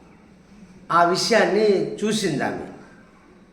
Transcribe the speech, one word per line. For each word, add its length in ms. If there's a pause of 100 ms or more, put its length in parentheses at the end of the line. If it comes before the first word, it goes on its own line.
(920)
ఆ 120
విషయాన్ని 880
చూసింది 500
ఆమె. 160 (920)